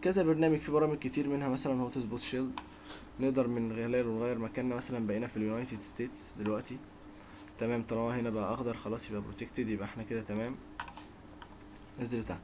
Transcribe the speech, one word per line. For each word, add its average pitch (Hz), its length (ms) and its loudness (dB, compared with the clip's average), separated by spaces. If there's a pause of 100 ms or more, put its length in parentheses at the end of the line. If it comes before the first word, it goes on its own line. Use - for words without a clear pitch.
كذا 185 220 6
برنامج، 160 360 8
في 151 120 -2
برامج 151 260 6
كتير 139 320 0
منها 143 200 2
مثلًا 131 320 2
هوت 123 160 -2
سبوت 117 240 -2
شيلد، 127 380 -2 (600)
نقدر 131 280 4
من 117 280 0
خلاله 117 360 2
نغير 117 280 2
مكاننا. 120 360 0
مثلًا 123 320 0
بقينا 110 200 2
في 107 100 -6
اليونايتد 110 440 0
ستيتس - 580 -2
دلوقتي. 107 380 0 (800)
تمام، 117 260 2
طالما 117 360 0
هنا 117 100 2
بقى 107 240 0
اخضر 120 200 0
خلاص 110 360 -4
يبقى 104 120 -2
protected، 110 480 -4
يبقى 101 160 0
احنا 110 180 -8
كده 110 180 -2
تمام. 110 340 -2 (1400)
نزل 117 240 -2
تحت. 87 200 -6